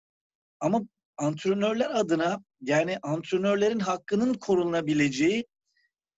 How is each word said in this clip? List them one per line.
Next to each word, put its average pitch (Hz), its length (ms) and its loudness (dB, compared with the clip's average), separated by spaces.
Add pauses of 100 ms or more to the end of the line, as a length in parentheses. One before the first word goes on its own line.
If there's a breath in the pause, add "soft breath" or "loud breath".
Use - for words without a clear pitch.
(600)
ama 208 220 0 (360)
antrenörler 202 800 -2
adına 170 440 0 (180)
yani 156 400 0
antrenörlerin 196 760 0
hakkının 202 540 0
korunabileceği, 170 1120 0 (720)